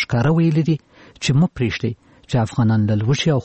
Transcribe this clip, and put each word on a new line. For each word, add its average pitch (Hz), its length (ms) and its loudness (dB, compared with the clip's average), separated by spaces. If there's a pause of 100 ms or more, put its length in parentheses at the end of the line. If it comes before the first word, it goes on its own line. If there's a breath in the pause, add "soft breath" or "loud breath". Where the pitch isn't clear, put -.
ښکاره 127 360 0
ویلي 165 320 2
دي 156 80 0 (460 loud breath)
چې - 160 -2
مه 180 80 4 (100)
پرېږدئ 117 360 -4 (360 soft breath)
چې - 60 -4 (120)
افغانان 110 420 0
له 107 120 2
لوږې 135 340 0
او 123 100 0